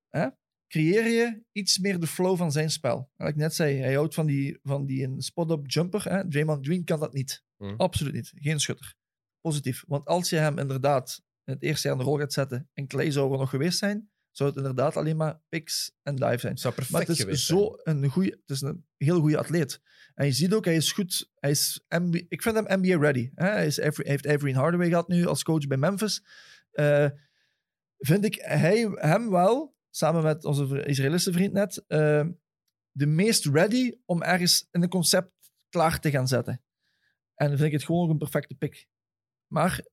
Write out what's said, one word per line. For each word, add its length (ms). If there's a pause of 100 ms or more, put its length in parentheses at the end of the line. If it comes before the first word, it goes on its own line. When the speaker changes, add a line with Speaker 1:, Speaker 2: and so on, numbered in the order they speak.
Speaker 1:
hè, 180 (400)
creëer 400
je 440
iets 280
meer 200
de 80
flow 300
van 140
zijn 180
spel. 280
En 280
wat 20
ik 80
net 200
zei, 220
hij 160
houdt 200
van 120
die, 380
van 220
die 180
een 180
spot-up 400 (100)
jumper. 400
Hè. 180
Draymond 360
Green 180
kan 160
dat 140
niet. 300 (140)
Speaker 2:
Mhm. 200
Speaker 1:
Absoluut 360
niet. 220
Geen 240
schutter. 360 (460)
Positief. 460
Want 180
als 240
je 60
hem 220
inderdaad 640 (220)
in 100
het 100
eerste 240
jaar 100
in 60
de 60
rol 100
gaat 140
zetten 400
en 140
Klay 240
zou 200
er 80
nog 100
geweest 280
zijn, 320 (220)
zou 180
het 80
inderdaad 400
alleen 200
maar 320
picks 420 (100)
en 140
dive 240
zijn. 180
Speaker 2:
Zou 160
perfect 240
Speaker 1:
Maar 100
het 100
is 20
Speaker 2:
geweest 260
Speaker 1:
zo 380
Speaker 2:
zijn. 200
Speaker 1:
een 60
goeie, 220
het 180
is 120
een 240 (120)
heel 220
goede 180
atleet. 440 (320)
En 120
je 60
ziet 220
ook, 120
hij 100
is 160
goed. 440
Hij 160
is 300 (140)
N 140
B 60
A, 120
ik 140
vind 140
hem 240
N 20
B 100
A 80
ready. 360
Hè? 140
Hij 160
is 140
Avery, 240
hij 80
heeft 160
Avery 260
Hardaway 360
gehad 180
nu 180
als 180
coach 240
bij 100
Memphis. 460 (480)
Eh, 380 (880)
vind 280
ik 160
hij, 520
hem 360
wel, 460 (140)
samen 340
met 220
onze 220
vri-, 180
Israëlische 480
vriend 200
net, 340
eh, 380 (640)
de 140
meest 400
ready 460 (140)
om 160
ergens 500
in 120
een 60
concept 640 (180)
klaar 300
te 120
gaan 160
zetten. 360 (720)
En 120
vind 140
ik 100
het 120
gewoon 200
ook 80
een 60
perfecte 380
pick. 320 (640)
Maar, 420